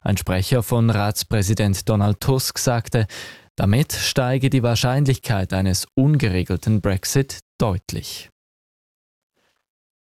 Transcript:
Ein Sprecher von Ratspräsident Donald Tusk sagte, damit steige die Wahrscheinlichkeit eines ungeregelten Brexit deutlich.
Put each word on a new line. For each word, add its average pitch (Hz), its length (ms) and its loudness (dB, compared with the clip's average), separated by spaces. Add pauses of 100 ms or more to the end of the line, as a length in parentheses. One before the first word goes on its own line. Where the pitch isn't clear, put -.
Ein 98 160 0
Sprecher 98 460 0
von 113 260 2
Ratspräsident 104 960 0
Donald 104 320 2
Tusk - 380 -2
sagte, 117 480 0 (500)
damit 110 380 0
steige 131 560 0
die 127 140 2
Wahrscheinlichkeit 120 880 0
eines 95 400 0
ungeregelten 110 880 2
Brexit 104 600 -2 (180)
deutlich. - 720 -4 (1800)